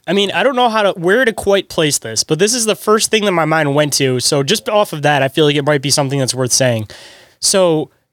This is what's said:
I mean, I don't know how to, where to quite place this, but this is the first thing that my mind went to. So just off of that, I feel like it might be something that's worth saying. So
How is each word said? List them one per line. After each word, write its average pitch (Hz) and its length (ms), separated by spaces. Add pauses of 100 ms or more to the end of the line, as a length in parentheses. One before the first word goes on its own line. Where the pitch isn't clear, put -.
I 165 60
mean, 196 200
I 175 120
don't 254 140
know 247 100
how 220 160
to, 196 160
where 196 240
to 233 80
quite 196 380
place 151 280
this, 110 280
but 156 120
this 208 160
is 233 120
the 208 100
first 214 340
thing 220 140
that 202 80
my 170 140
mind 156 280
went 147 200
to. 127 260
So 143 240
just 202 240
off 208 240
of 156 120
that, 147 200
I 135 60
feel 156 160
like 147 100
it 147 80
might 147 180
be 139 100
something 139 280
that's 127 160
worth 127 160
saying. 117 380 (500)
So 170 500 (240)